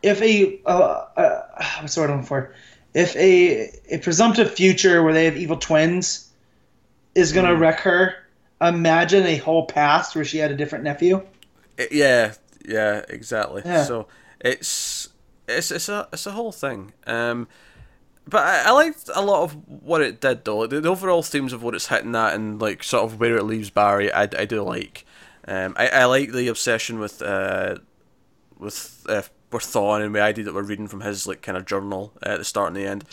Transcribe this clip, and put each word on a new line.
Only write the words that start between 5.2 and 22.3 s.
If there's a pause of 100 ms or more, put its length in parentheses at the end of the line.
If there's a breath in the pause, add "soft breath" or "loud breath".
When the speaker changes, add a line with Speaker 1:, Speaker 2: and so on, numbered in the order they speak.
Speaker 1:
have
evil
twins (880)
is
gonna
Speaker 2:
Mm.
Speaker 1:
wreck
her, (460)
imagine
a
whole
past
where
she
had
a
different
nephew. (500)
Speaker 2:
It,
yeah, (300)
yeah,
exactly.
Speaker 1:
Yeah.
Speaker 2:
So (340 soft breath)
it's, (400)
it's,
it's
a,
it's
a
whole
thing. (160)
Um, (760 soft breath)
but
I,
I
liked
a
lot
of (140)
what
it
did
though.
Like,
the,
the
overall
themes
of
what
it's
hitting
at